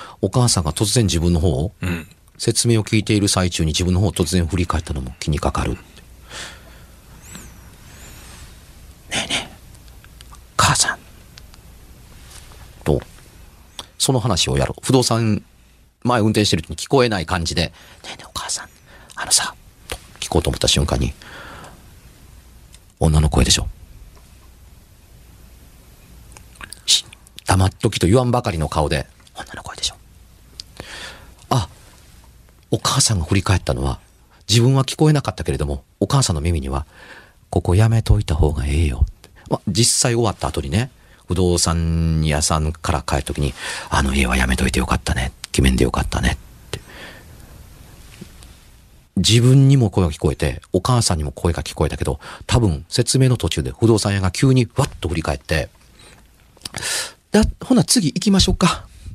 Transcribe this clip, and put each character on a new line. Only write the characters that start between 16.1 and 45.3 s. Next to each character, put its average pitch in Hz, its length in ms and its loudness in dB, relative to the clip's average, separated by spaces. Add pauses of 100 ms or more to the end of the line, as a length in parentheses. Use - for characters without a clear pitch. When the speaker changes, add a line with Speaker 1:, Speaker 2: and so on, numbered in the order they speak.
Speaker 1:
運 104 80 2
転 110 160 4
し - 60 0
て 101 60 0
る 80 60 -2
時 - 80 -12
に 82 60 -10
聞 - 120 -12
こ 131 160 4
え 120 40 2
な 104 120 -2
い 82 60 -6
感 87 180 -2
じ - 100 -4
で、 80 180 -2 (300)
「ね - 40 -18
え - 20 -16
ね - 140 -14
え、 - 20 -20
お - 100 -20
母 - 160 -10
さ - 140 -8
ん、 - 40 -20 (460)
あ - 100 -10
の - 60 -6
さ」 - 240 -2 (340)
と - 80 -10 (220)
聞 - 100 -10
こ 85 120 2
う - 20 0
と - 80 -2
思 69 60 -2
っ - 20 -10
た - 80 -2
瞬 - 200 2
間 - 120 0
に、 65 160 -2 (1800)
女 78 220 4
の 78 100 2
声 - 140 2
で - 80 2
し - 80 0
ょ。 - 80 -4 (3250)
し-、 - 200 0 (420)
「黙 95 200 4
っ 92 40 2
と - 200 -2
き」 - 100 -6
と 85 80 2
言 104 80 6
わ 127 80 4
ん 123 80 0
ば 123 100 0
か 113 80 -2
り 82 80 -4
の 76 100 -2
顔 76 200 0
で、 69 180 -2 (300)
女 - 180 -16
の - 80 -14
声 - 140 -16
で - 80 -12
し - 80 -6
ょ。 - 20 -20 (1600)
あ、 120 180 -2 (1040)
お 117 80 0
母 - 200 0
さ - 140 2
ん 92 60 0
が 80 40 -2
振 - 120 0
り 95 80 0
返 92 140 2
っ - 40 -4
た 67 120 -2
の 62 100 -4
は、 67 160 -4 (480)
自 113 120 4
分 131 140 4
は 135 100 2
聞 - 120 -10
こ 156 120 4
え 156 40 6
な 143 100 2
か - 80 -4
っ - 60 -4
た - 80 -8
け - 80 -2
れ 67 60 -2
ど 76 80 -2
も、 71 180 -6 (160)
お - 80 0
母 135 160 2
さ - 80 0
ん 80 40 -2
の 71 60 -4
耳 82 180 0
に 67 80 -6
は、 67 180 -4 (640)
「こ 90 120 0
こ 90 140 2
や 110 120 6
め 113 140 2
と 104 160 4
い 104 60 -2
た 80 100 -2
方 76 180 2
が 71 140 -4
え 71 40 -2
え 78 160 2
よ」。 64 200 0 (420)
ま、 - 200 -2
実 110 320 2
際 120 140 0
終 120 100 0
わ 98 80 2
っ - 40 -6
た 69 120 -4
後 - 120 -6
に 71 100 -6
ね、 110 200 0 (380)
不 87 60 -2
動 87 240 2
産 82 640 0
屋 78 180 0
さ 82 160 0
ん 78 140 -2
か - 200 -6
ら 73 100 -2
帰 - 160 -2
る 67 40 -4
時 - 180 -6
に、 69 140 -2 (360)
「あ - 120 0
の 67 120 -2
家 67 120 0
は 62 100 0
や 62 100 0
め 64 100 0
と 64 100 0
い 62 60 -2
て 64 80 0
よ 64 60 -2
か 64 100 -2
っ - 60 -2
た - 120 -2
ね。 - 180 -4 (200)